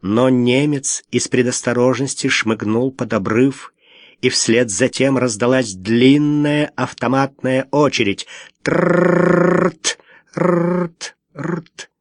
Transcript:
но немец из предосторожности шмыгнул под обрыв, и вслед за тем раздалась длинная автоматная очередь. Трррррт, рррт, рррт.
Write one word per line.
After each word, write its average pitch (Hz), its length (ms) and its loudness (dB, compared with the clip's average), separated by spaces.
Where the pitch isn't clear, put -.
но 113 280 2
немец 131 800 0
из 120 160 -2
предосторожности 123 1000 -2
шмыгнул 110 640 -2
под 117 220 -8
обрыв, 110 580 0
и 127 60 2
вслед 117 420 0
за 120 160 0
тем 135 300 0
раздалась 120 560 0
длинная 147 1040 2
автоматная 131 960 -2
очередь. 131 540 0
Трррррт, 175 1400 2
рррт, 175 840 -2
рррт. 165 540 -10